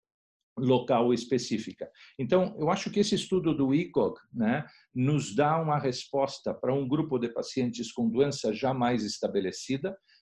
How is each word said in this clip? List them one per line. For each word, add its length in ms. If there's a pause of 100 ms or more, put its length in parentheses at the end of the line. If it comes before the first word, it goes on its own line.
(580)
local 560
específica. 760 (280)
Então, 420
eu 100
acho 200
que 100
esse 140
estudo 400
do 200
icog, 460 (140)
né, 320 (280)
nos 400
dá 280
uma 160
resposta 760
pra 200
um 140
grupo 320
de 120
pacientes 640
com 160
doença 420
já 220
mais 300
estabelecida, 920 (260)